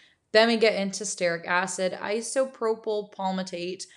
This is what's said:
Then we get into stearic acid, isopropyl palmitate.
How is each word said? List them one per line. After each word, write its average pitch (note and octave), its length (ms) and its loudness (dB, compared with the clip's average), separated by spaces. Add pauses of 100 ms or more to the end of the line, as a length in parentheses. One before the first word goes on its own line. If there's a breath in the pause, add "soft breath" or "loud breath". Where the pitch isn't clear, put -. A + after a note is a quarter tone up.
(320 loud breath)
Then A3 160 8
we A#3 80 2
get G#3+ 180 4
into G3 300 -4
stearic E3+ 420 -2
acid, F#3 540 0
isopropyl A3 1120 -2
palmitate. F#3 720 -6 (100)